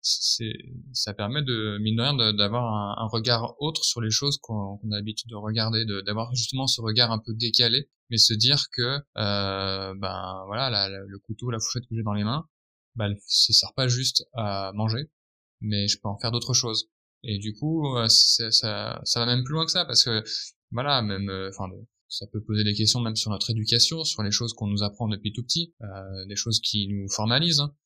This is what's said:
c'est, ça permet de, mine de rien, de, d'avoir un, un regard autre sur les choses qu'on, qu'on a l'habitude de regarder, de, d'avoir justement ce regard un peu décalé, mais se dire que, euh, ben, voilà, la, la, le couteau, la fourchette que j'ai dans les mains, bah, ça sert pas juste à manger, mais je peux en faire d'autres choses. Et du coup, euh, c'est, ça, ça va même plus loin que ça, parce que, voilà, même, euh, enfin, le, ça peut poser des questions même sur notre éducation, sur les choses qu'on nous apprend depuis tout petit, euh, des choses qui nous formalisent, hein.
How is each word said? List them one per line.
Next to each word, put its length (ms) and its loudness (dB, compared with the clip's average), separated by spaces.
c'est, 520 0
ça 200 -4
permet 300 -2
de, 360 -2
mine 180 2
de 40 2
rien, 120 2
de, 180 4
d'avoir 420 2
un, 300 -2
un 40 -2
regard 520 0
autre 240 -2
sur 160 0
les 100 0
choses 280 2
qu'on, 400 -6
qu'on 140 -6
a 40 -2
l'habitude 340 -6
de 60 -12
regarder, 480 0
de, 160 -2
d'avoir 340 -2
justement 320 -2
ce 140 2
regard 320 4
un 80 0
peu 140 -6
décalé, 560 2
mais 80 0
se 160 6
dire 380 2
que, 280 -2
euh, 800 -2
ben, 500 -6
voilà, 220 -2
la, 180 0
la, 180 -8
le 140 -12
couteau, 320 -6
la 80 -2
fourchette 300 -4
que 60 -4
j'ai 80 -2
dans 100 0
les 100 0
mains, 240 -2
bah, 140 0
ça 240 2
sert 220 2
pas 160 0
juste 440 0
à 400 -4
manger, 360 -2
mais 300 0
je 100 0
peux 80 -6
en 100 -2
faire 140 -2
d'autres 220 -2
choses. 360 0
Et 120 -2
du 160 -4
coup, 420 0
euh, 140 2
c'est, 420 6
ça, 540 0
ça 160 0
va 40 4
même 200 4
plus 80 -4
loin 120 2
que 60 -4
ça, 140 0
parce 180 4
que, 200 2
voilà, 300 2
même, 280 -2
euh, 200 -6
enfin, 200 -8
le, 80 -14
ça 180 -8
peut 160 -6
poser 220 2
des 80 4
questions 260 2
même 160 -2
sur 160 -2
notre 180 -4
éducation, 540 2
sur 200 -2
les 60 0
choses 240 0
qu'on 140 -4
nous 160 0
apprend 240 -2
depuis 240 -2
tout 100 -6
petit, 400 -4
euh, 460 -10
des 80 -8
choses 240 0
qui 300 -2
nous 200 -2
formalisent, 520 2
hein. 120 -4